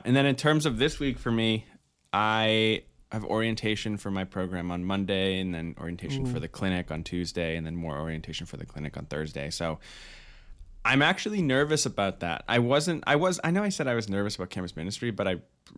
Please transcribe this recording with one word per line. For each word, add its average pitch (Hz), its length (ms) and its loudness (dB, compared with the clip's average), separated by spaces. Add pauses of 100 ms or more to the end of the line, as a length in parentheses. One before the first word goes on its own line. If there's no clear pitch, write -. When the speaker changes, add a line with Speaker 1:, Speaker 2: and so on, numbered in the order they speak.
Speaker 1:
And 123 100 4
then 139 100 6
in 135 100 4
terms 151 300 4
of 123 140 0
this 151 200 2
week 135 200 -2
for 120 120 -2
me, 113 340 2 (480)
I 110 720 2 (280)
have 110 140 -4
orientation 110 720 -2
for 98 140 -6
my 95 120 -2
program 90 480 -4
on 87 120 -4
Monday, 95 560 0
and 92 140 -2
then 82 260 -6
orientation 131 460 -4
for 123 120 -2
Speaker 2:
Ooh. - 40 -2
Speaker 1:
the 82 60 -6
clinic 90 440 -2
on 82 120 -4
Tuesday, 85 520 -4
and 80 100 -4
then 80 100 -6
more 82 240 -4
orientation 80 460 -6
for - 120 -12
the - 80 -10
clinic 71 320 -8
on - 80 -10
Thursday. 73 440 -6
So 82 300 -4 (1080)
I'm 135 160 6
actually 190 400 2
nervous 147 440 4
about 98 360 0
that. 82 260 -4
I 120 120 4
wasn't, 147 480 2
I 147 100 6
was, 185 260 2
I 165 80 2
know 202 120 2
I 202 60 0
said 156 180 -2
I 120 80 2
was 110 140 -2
nervous 101 260 0
about 90 140 -8
campus 90 260 -6
ministry, 104 360 -4
but 101 160 0
I 90 100 0 (400)